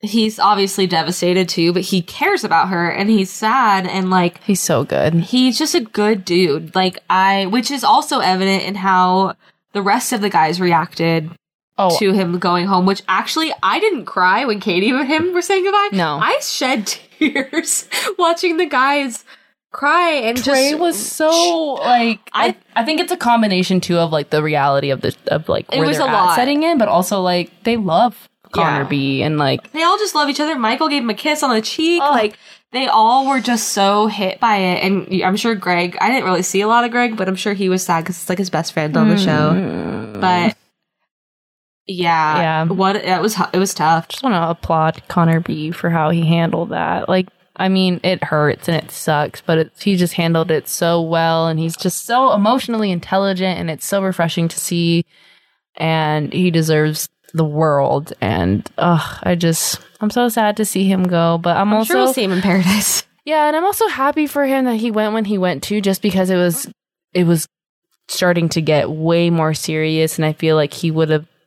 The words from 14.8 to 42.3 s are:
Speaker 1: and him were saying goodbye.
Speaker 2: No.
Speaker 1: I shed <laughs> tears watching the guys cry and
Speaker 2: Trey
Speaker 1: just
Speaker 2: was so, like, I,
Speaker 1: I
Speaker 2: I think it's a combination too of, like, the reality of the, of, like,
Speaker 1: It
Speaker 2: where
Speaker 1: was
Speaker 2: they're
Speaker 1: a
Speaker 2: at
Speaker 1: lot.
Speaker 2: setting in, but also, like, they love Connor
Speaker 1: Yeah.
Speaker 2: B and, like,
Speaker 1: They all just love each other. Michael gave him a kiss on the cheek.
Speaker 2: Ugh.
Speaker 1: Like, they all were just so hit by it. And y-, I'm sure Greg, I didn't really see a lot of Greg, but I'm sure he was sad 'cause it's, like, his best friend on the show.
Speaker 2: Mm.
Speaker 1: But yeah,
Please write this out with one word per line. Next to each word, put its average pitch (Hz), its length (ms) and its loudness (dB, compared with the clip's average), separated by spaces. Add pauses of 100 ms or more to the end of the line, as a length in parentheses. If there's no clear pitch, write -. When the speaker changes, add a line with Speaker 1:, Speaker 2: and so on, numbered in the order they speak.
Speaker 1:
and 262 160 0
him 320 280 0
were 349 80 0
saying 381 220 0
goodbye. 403 280 2
Speaker 2:
No. 165 300 0
Speaker 1:
I 453 180 0
shed 254 460 -4
<laughs> - 320 -12
tears 294 680 -2 (320)
watching 339 400 0
the 359 80 0
guys 277 580 -2 (480)
cry 330 380 2
and 247 320 -2
Speaker 2:
Trey 269 280 2
Speaker 1:
just 302 100 -2
Speaker 2:
was 339 160 0 (140)
so, 330 640 0
like, 233 460 0 (120)
I, - 160 0
Speaker 1:
I - 80 -4 (200)
Speaker 2:
I 226 80 0
think 311 160 0
it's 359 120 -2
a 359 40 -2
combination 202 640 2
too 175 180 0
of, 170 140 2
like, 147 180 -2
the 151 120 2
reality 143 480 0
of 135 100 -2
the, - 140 -2 (140)
of, 156 200 -4
like, - 240 -2
Speaker 1:
It - 60 -2
Speaker 2:
where - 100 2
Speaker 1:
was 302 100 0
Speaker 2:
they're 440 80 0
Speaker 1:
a - 40 0
Speaker 2:
at 208 160 2
Speaker 1:
lot. 220 100 2
Speaker 2:
setting 277 260 0
in, 330 160 2
but 220 100 2
also, 196 340 0
like, 175 280 -2 (140)
they 233 120 0
love 202 520 0 (240)
Connor 156 300 0
Speaker 1:
Yeah. 139 60 -6
Speaker 2:
B 135 340 -2
and, 156 160 -2
like, 139 340 -2
Speaker 1:
They 311 100 -4
all 359 160 2
just 427 160 -4
love 294 160 0
each 285 100 -4
other. 302 160 -2
Michael 254 320 0
gave 285 140 -2
him 233 80 -4
a 208 40 -2
kiss 302 280 -2
on 277 80 0
the 220 100 2
cheek. 330 420 -2
Speaker 2:
Ugh. 285 80 2
Speaker 1:
Like, 214 280 0 (340)
they 262 140 -4
all 233 400 2
were 262 140 0
just 233 340 -2
so 202 320 2
hit 196 340 -4
by 226 160 2
it. 180 260 0
And 190 280 0
y-, 185 160 0
I'm 185 100 0
sure 226 180 0
Greg, 180 460 -2
I 196 80 2
didn't 247 160 0
really 185 180 0
see 190 200 0
a 208 60 0
lot 233 160 4
of 240 60 -4
Greg, 233 280 -2
but 190 100 -2
I'm 190 80 -2
sure 202 160 -4
he 196 160 -2
was 185 160 0
sad 165 220 -2
'cause 180 100 -6
it's, - 140 -14
like, 185 80 -2
his 190 100 -2
best 165 240 -4
friend 156 240 -2
on 220 140 4
the 208 80 2
show. 151 340 2
Speaker 2:
Mm. 110 680 -4
Speaker 1:
But - 340 0 (1300)
yeah, 165 540 0